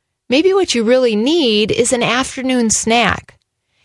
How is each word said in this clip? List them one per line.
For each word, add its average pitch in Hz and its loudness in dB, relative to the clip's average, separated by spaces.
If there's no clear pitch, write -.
maybe 330 2
what 381 0
you 233 0
really 240 2
need 220 0
is 240 0
an 240 -2
afternoon 254 -2
snack. - -2